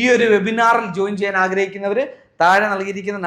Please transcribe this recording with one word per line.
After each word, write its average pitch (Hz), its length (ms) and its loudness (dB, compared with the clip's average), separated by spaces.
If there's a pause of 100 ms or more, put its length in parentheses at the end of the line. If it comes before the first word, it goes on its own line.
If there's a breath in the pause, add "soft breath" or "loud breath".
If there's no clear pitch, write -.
ഈ - 20 -2 (120)
ഒരു 233 200 2
വെബിനാറിൽ 226 540 2 (100)
ജോയിൻ 202 220 -2
ചെയ്യാൻ 196 240 -2
ആഗ്രഹിക്കുന്നവർ 196 560 -2 (400 loud breath)
താഴെ 190 320 4
നൽകിയിരിക്കുന്ന 196 540 -6